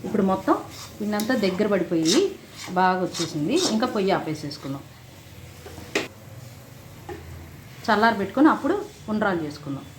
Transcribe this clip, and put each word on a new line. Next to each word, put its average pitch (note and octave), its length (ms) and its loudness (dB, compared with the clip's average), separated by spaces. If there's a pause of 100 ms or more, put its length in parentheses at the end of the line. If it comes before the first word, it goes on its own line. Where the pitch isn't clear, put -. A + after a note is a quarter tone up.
ఇప్పుడు G3 240 2
మొత్తం A#3 240 2 (420)
పిండి G#3 220 -2
అంతా A3 140 0 (100)
దగ్గర F#3+ 300 2
పడిపోయి F3 480 4 (580)
బాగా F#3 260 6
వచ్చేసింది. E3 500 -2 (180)
ఇంకా A#3 220 2
పొయ్యి G3 220 2
ఆపేసేసుకుందాం. C#3+ 680 -6 (3000)
చల్లారి G#3 340 6
పెట్టుకొని C4+ 340 6
అప్పుడు E4+ 220 0 (360)
ఉండ్రాలు G3 340 2
చేసుకుందాం. C#3 380 -8 (140)